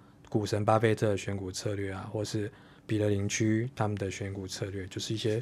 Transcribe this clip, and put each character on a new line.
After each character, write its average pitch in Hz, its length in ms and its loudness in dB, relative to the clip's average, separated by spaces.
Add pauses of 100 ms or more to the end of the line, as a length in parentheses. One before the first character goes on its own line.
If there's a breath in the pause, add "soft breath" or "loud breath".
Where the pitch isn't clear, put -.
(280 soft breath)
股 110 180 0
神 104 200 0
巴 110 140 6
菲 110 160 6
特 110 140 2
的 98 80 2
选 101 200 -4
股 95 140 -6
策 104 240 -4
略 98 160 -4
啊， 95 200 -8
或 107 120 -2
是 104 280 -2 (360 loud breath)
彼 110 100 2
得 104 120 4
林 101 200 2
区 110 460 2
他 107 120 2
们 104 80 0
的 98 140 -2
选 98 240 -6
股 95 140 -6
策 - 200 -6
略， 95 200 -8
就 - 120 -8
是 - 140 -4
一 107 40 -2
些 110 240 0